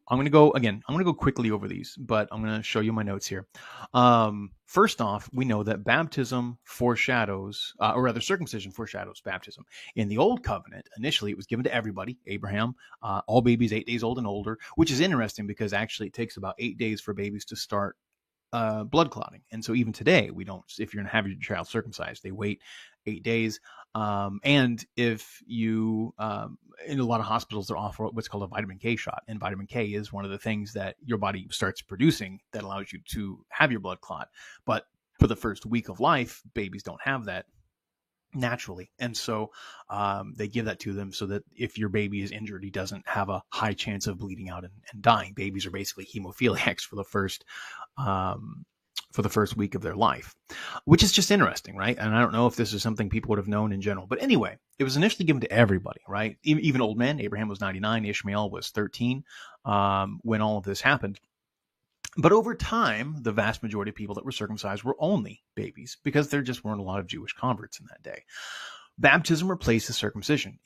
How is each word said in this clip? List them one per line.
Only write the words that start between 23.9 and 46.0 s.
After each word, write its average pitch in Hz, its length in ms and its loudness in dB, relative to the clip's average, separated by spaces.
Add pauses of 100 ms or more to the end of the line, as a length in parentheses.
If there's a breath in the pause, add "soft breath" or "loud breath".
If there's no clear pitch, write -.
Um, 101 520 -2
and 135 400 4 (120)
if 117 500 -2
you, 110 720 0
um, 107 420 -6 (280)
in 143 140 -2
a 127 40 2
lot 117 140 2
of 107 80 -2
hospitals, 107 400 -2
they're 107 100 -4
offer 104 300 -6
what's 113 220 -6
called 101 160 -6
a - 20 -8
vitamin 95 320 -8
K 117 160 -2
shot. - 320 -8
And 110 140 -10
vitamin 98 260 -6
K 117 200 -2
is 104 260 -6
one 101 120 -8
of 98 60 -6
the 98 80 -8
things 104 360 -4
that 98 200 -6 (100)
your 117 140 -2
body 98 320 -4
starts - 320 -4
producing 101 560 0 (140)
that 107 100 -8
allows 98 300 -10
you 92 140 -14
to 98 420 -10
have 131 240 2
your 110 80 -2
blood 92 200 -8
clot. - 280 -12 (360 loud breath)
But 107 220 -2 (320)
for 120 80 8
the 110 80 2
first 107 320 -6
week 113 220 -2
of 92 100 -12
life, 135 420 2 (140)
babies 98 300 -8
don't - 180 -12
have 135 220 -4
that 92 220 -8 (880)
naturally. 117 680 -6
And 120 160 -4
so, 107 340 -4 (380 loud breath)
um, 101 480 -4
they 104 100 -4
give 110 200 -2
that 104 140 -4
to 104 120 -6
them 98 200 -6
so 101 140 -6
that 101 160 -4 (140)
if 117 200 -6
your 107 120 -2
baby 101 340 -2
is 98 80 -6
injured, 104 320 -10
he 98 80 -10
doesn't 95 380 -6
have 101 200 0
a 98 220 -4
high 107 240 -2
chance 101 320 -4
of 95 120 -4
bleeding 98 320 -10
out 90 120 -10
and, 98 100 -16 (200)
and 104 100 -14
dying. 98 320 6
Babies 98 320 -4
are 90 60 -10
basically 98 340 -8